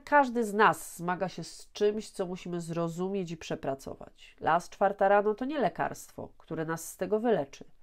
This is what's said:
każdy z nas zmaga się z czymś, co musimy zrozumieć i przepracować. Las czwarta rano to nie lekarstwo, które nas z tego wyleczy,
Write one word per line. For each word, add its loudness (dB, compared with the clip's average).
każdy 4
z -4
nas 4
zmaga -2
się -10
z -18
czymś, 0
co -4
musimy -6
zrozumieć -4
i -8
przepracować. -10
Las 2
czwarta 2
rano 6
to -6
nie -4
lekarstwo, -4
które -6
nas -6
z -14
tego -2
wyleczy, 0